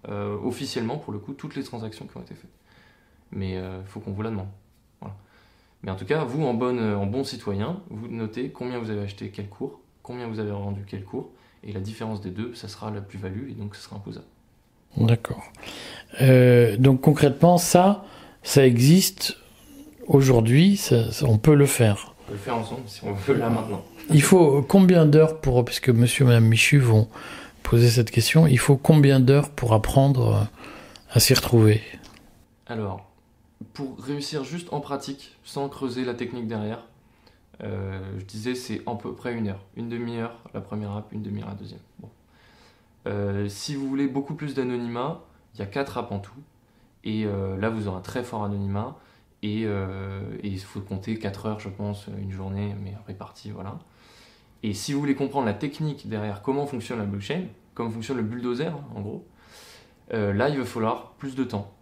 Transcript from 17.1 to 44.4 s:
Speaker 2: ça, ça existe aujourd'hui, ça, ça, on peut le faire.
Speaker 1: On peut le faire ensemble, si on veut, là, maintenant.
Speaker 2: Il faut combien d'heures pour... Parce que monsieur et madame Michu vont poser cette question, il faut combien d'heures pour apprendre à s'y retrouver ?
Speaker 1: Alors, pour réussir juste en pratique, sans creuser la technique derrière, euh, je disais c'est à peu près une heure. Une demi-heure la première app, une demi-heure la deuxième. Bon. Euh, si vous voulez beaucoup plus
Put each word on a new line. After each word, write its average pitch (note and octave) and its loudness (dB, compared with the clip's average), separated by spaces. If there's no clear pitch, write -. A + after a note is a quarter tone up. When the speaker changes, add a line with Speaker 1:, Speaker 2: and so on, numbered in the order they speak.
Speaker 2:
ça, F#3 4
ça C3+ 6
existe C3+ 4
aujourd'hui, C3+ 6
ça, A#2 2
ça, C#3 -2
on A2 4
peut D3+ 6
le C#3+ 6
faire. G#2+ 0
Speaker 1:
On - -18
peut - -10
le G#2 -10
faire A#2+ -6
ensemble, A#2 -8
si - -18
on G#2+ -6
veut, G2 -2
là, A#2+ 0
maintenant. G#2+ -4
Speaker 2:
Il D3+ 8
faut D3 6
combien F3+ 6
d'heures D#3 6
pour... B2 2
Parce - -6
que B2+ 2
monsieur A#2+ 4
et B2 6
madame A#2 8
Michu A2+ 6
vont A2 6
poser A#2 6
cette A2+ 4
question, D#3+ 6
il C3+ 6
faut C#3 4
combien C#3 6
d'heures C#3 4
pour A2+ 0
apprendre A2+ 4
à A#2 4
s'y - 6
retrouver ? G#2+ 4
Speaker 1:
Alors, G2 -8
pour C3 -12
réussir C#3+ -8
juste E3+ -10
en D3 -6
pratique, C#3 -12
sans C#3 -8
creuser B2+ -8
la B2+ -6
technique A#2+ -8
derrière, A2 -8
euh, G2 -8
je G2 -12
disais A2 -8
c'est A#2 -10
à A#2+ -8
peu - -12
près B2 -8
une A2 -4
heure. G2 -10
Une A#2 -10
demi-heure A#2 -8
la G#2 -8
première G#2 -10
app, G#2+ -10
une G#2 -10
demi-heure G#2 -10
la G2 -10
deuxième. G2+ -16
Bon. - -20
Euh, G2+ -4
si C#3+ -10
vous C#3 -6
voulez C3+ -2
beaucoup C#3 -6
plus D3 -10